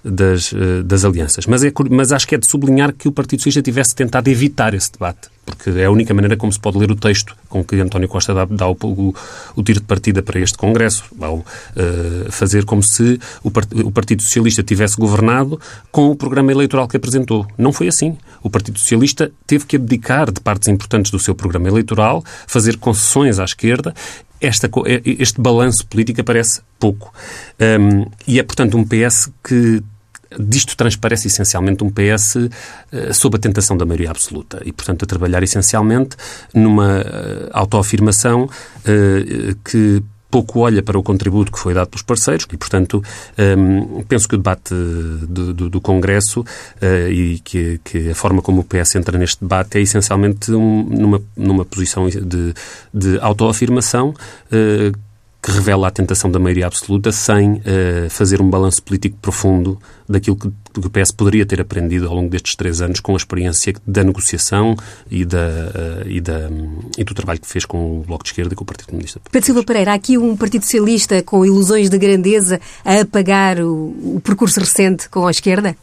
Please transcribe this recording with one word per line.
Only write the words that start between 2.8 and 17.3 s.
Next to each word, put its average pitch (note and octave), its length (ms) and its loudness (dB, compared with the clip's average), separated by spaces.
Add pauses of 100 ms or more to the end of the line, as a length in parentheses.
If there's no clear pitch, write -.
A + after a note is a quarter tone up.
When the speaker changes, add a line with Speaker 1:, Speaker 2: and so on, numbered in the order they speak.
Speaker 1:
que - 120 -6
o C#3+ 60 2
Partido C#3+ 280 -2
Socialista C#3+ 200 2
tivesse B2+ 340 0
tentado B2+ 360 0
evitar B2 420 2
esse F#2+ 180 -4
debate, - 380 -8 (160)
porque - 260 -8
é F#2 160 2
a G2 40 4
única A2 240 4
maneira G#2 220 2
como G#2+ 160 -2
se - 60 -4
pode G2 200 -2
ler G#2 120 2
o G#2 60 0
texto G#2 400 0 (120)
com F#2 160 -2
que G2+ 160 -2
António F#2 280 0
Costa G2 240 -2
dá, F#2+ 120 0
dá F#2 240 -2
o, F2+ 120 0
o, G2 340 -2 (420)
o A2 60 -2
tiro G#2 180 2
de G#2+ 60 -16
partida F#2+ 360 0
para F#2 180 -4
este G#2 160 -2
Congresso, A2 480 0 (160)
ao, E2 240 -6 (320)
eh, F2 540 -2
fazer G2+ 340 0
como G#2 180 2
se A#2+ 360 2 (240)
o G#2+ 80 -2
part-, G#2+ 240 -2
o A2 160 0
Partido G#2 320 0
Socialista A2+ 400 2
tivesse G#2 340 0
governado A2+ 640 2 (300)
com D3 200 4
o D3 60 0
programa C3+ 360 2
eleitoral C3+ 340 2
que B2+ 100 -6
apresentou. A#2+ 500 -2 (120)